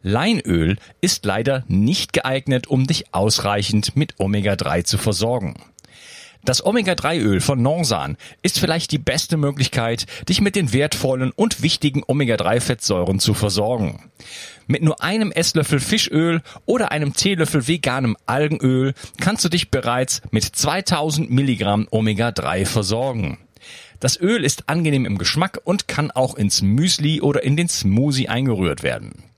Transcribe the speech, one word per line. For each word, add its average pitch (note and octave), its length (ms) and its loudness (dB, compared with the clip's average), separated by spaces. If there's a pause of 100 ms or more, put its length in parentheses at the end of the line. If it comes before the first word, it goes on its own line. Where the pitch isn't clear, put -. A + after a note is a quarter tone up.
Leinöl G2 720 2 (240)
ist - 240 -2
leider A#2 420 0
nicht A2 460 0
geeignet, C3+ 560 -2
um C3 180 2
dich - 260 -2
ausreichend G#2 840 0
mit - 240 -2
Omega-drei G2 640 0
zu - 160 0
versorgen. G#2+ 560 -2 (920)
Das B2+ 200 0
Omega-drei-Öl E3+ 760 2
von C#3 200 0
Norsan A#2+ 560 0 (240)
ist - 200 0
vielleicht E3 320 0
die D3+ 60 0
beste - 380 -2
Möglichkeit, C3 680 0 (220)
dich - 120 2
mit G3+ 140 2
den D#3+ 180 0
wertvollen C3 600 0
und - 280 0
wichtigen D3 460 0
Omega-drei-Fettsäuren G#2+ 1120 0
zu G#2 160 2
versorgen. G#2 760 -2 (580)
Mit C#3+ 140 0
nur D#3 200 0
einem G3+ 300 0
Esslöffel D#3 480 2
Fischöl E3 600 0 (260)
oder A#3 260 2
einem D3 220 -2
Teelöffel D#3+ 520 0
veganem C3 500 0 (100)
Algenöl C3 680 2 (240)
kannst G#3 260 0
du F#3 40 0
dich E3+ 240 -2
bereits B2+ 580 -2
mit A2 140 0
zweitausend D#3 840 -2
Milligramm A2+ 600 2
Omega-drei G#2+ 720 0
versorgen. A2 760 -2 (600)
Das - 220 0
Öl G3 240 2
ist - 240 -2
angenehm D3 360 0
im G2 140 -2
Geschmack D3+ 460 0
und F#3+ 240 -2
kann - 240 -2
auch C3 240 0
ins G2+ 260 0
Müsli D3 600 2
oder C#3+ 200 2
in C#3 140 2
den E3+ 120 0
Smoothie C3 600 0
eingerührt G2+ 560 0
werden. G#1+ 300 -4 (240)